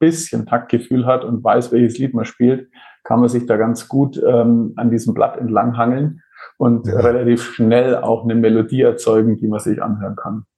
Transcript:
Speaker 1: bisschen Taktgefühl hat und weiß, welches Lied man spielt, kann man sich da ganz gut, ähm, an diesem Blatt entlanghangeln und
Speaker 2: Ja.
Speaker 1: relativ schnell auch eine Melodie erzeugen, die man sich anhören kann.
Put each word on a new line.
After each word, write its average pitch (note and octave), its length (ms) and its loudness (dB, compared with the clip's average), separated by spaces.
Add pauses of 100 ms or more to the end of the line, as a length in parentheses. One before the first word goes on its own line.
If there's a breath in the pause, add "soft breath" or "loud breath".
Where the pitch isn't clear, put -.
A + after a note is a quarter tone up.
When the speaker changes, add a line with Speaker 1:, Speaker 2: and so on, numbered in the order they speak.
Speaker 1:
bisschen D#3+ 460 0
Taktgefühl A#2+ 600 -2
hat B2+ 160 2
und A2 220 -6
weiß, A#2 260 0
welches A#2 280 2
Lied C3 160 -4
man A2+ 100 -2
spielt, B2+ 440 0 (360 loud breath)
kann A#2 160 0
man A#2+ 80 4
sich A#2+ 180 -2
da A#2 120 2
ganz A2+ 280 -2
gut, C3+ 400 -2
ähm, A#2 480 2
an A#2 160 -2
diesem A#2 240 -2
Blatt A2+ 220 -2
entlanghangeln A#2+ 840 -2 (340 loud breath)
und A#2+ 300 0
Speaker 2:
Ja. G2+ 140 -2
Speaker 1:
relativ A#2+ 440 2
schnell A#2+ 520 2
auch A2+ 280 -2
eine A2+ 120 -2
Melodie A2+ 460 2
erzeugen, A2+ 540 2
die A2+ 120 -4
man G#2+ 120 -4
sich G#2 220 -4
anhören G#2 340 -6
kann. A2 280 -10 (140)